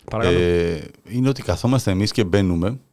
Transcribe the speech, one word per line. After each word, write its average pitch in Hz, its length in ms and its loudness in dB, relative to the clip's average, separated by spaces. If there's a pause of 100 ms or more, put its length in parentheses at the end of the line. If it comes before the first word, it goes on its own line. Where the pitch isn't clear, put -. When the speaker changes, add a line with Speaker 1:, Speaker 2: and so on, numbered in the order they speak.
(120)
Speaker 1:
Παρακαλώ. 92 280 0
Speaker 2:
ε, 87 420 0 (280)
είναι 127 200 0
ότι 131 120 -4
καθόμαστε 117 500 0
εμείς 98 200 0
και 120 120 0
μπαίνουμε 90 560 0 (140)